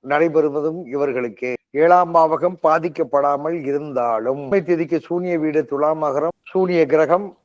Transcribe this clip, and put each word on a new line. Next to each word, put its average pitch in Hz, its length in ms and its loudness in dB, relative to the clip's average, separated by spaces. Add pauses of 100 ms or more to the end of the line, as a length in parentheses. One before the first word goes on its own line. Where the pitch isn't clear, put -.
நடைபெறுவதும் 151 800 0
இவர்களுக்கே. 127 680 -4 (180)
ஏழாம் 170 440 4
பாவகம் 160 480 2
பாதிக்கப்படாமல் 156 1000 0
இருந்தாலும், 135 840 -2
பிரதமை 190 140 0
திதிக்கு 165 360 -2
சூனிய 175 400 -4
வீடு 156 220 0
துலா 147 320 -2
மகரம், 151 500 -2
சூனிய 180 420 0
கிரகம் 160 600 2